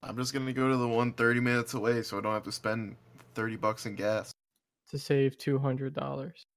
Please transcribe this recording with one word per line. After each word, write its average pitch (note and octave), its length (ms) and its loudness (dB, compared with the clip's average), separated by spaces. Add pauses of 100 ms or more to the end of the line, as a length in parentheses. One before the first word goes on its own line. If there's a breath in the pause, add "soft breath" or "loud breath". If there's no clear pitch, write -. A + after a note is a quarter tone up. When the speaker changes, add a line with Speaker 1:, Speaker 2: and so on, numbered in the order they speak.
Speaker 1:
I'm A2 140 -10
just B2+ 180 -4
gonna C3 180 -2
go C3 160 2
to C3 80 4
the B2 100 2
one A#2+ 280 2
thirty A#2 260 4
minutes A#2+ 320 2
away A#2 300 2
so G2+ 160 -4
I - 20 -2
don't G#2+ 140 0
have G#2+ 100 -2
to G2+ 80 -8
spend A2 440 -4 (380)
thirty A2+ 220 -2
bucks G#2+ 300 0
in A2 100 -6
gas. G#2 360 -2 (560)
Speaker 2:
To D3 100 -6
save C#3 400 2
two C#3 200 0
hundred C3+ 360 -2
dollars. C#3 480 -6 (140)